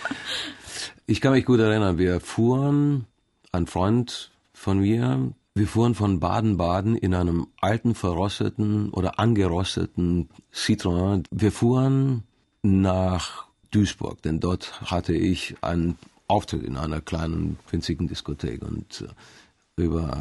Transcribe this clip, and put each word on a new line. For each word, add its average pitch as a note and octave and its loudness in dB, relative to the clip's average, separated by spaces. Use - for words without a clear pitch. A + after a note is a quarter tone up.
Ich A2 0
kann C3+ 4
mich B2+ 4
gut B2 4
erinnern, G#2+ 4
wir F2+ 2
fuhren, C#3 0
ein F2 0
Freund G#2+ 0
von G2 0
mir, B2 2
wir G#2 2
fuhren A#2 2
von G2 2
Baden-Baden G2 2
in F#2+ 0
einem F2 0
alten, A2 0
verrosteten G#2 -2
oder - -2
angerosteten F2+ 0
Citroën. F#2+ 0
Wir G2 0
fuhren C3 2
nach F#2 2
Duisburg, - 0
denn D#2+ -2
dort - -4
hatte F2+ 0
ich F2+ 0
einen E2+ -2
Auftritt G2+ 0
in C2 -6
einer D#2 -4
kleinen, D#2+ -4
winzigen E2+ -2
Diskothek. - -8
Und, - -10
äh, - -12
über E2 0